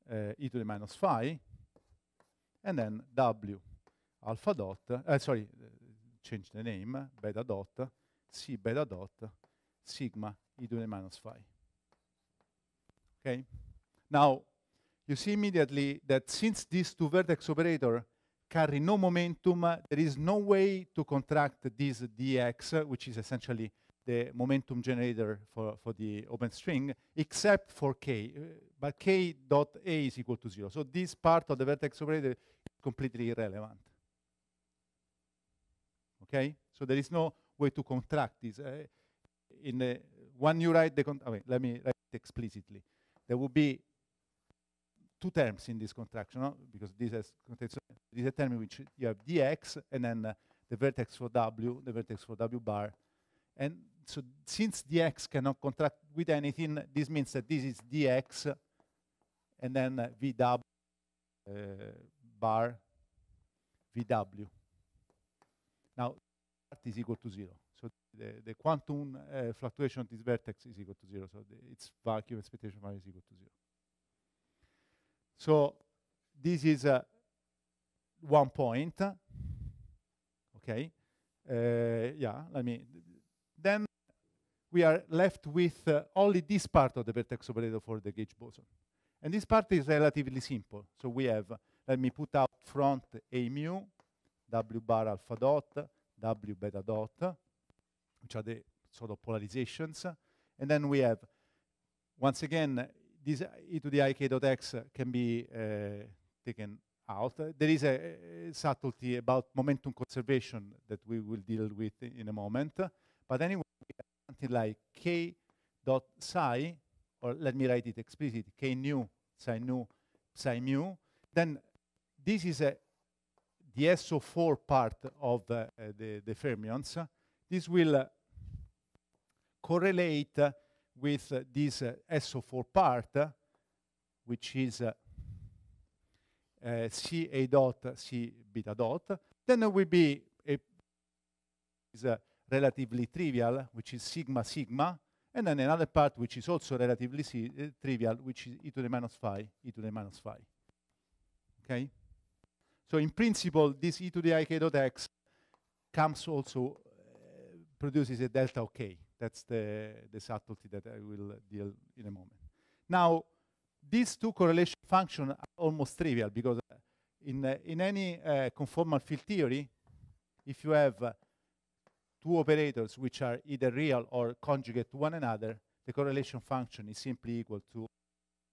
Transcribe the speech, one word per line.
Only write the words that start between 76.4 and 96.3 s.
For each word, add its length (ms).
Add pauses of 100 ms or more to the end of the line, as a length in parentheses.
this 240
is, 220
uh, 160 (1200)
one 280
point. 460 (1600)
Okay. 340 (600)
Uh, 640
yeah, 260 (100)
let 120
me, 220 (760)
then 240 (880)
we 120
are 260
left 360
with, 420
uh, 140 (140)
only 240
this 260
part 300
of 80
the 80
vertex 380
operator 300
for 200
the 120
gauge 180 (100)
boson. 240 (580)
And 120
this 100
part 280
is 140
relatively 540
simple. 460 (160)
So 60
we 160
have, 280 (340)
let 120
me 120
put 260
out 140 (140)
front 400 (280)
A 160
mu, 320 (720)
W 300
bar 280
alpha 280
dot, 520 (320)
W 340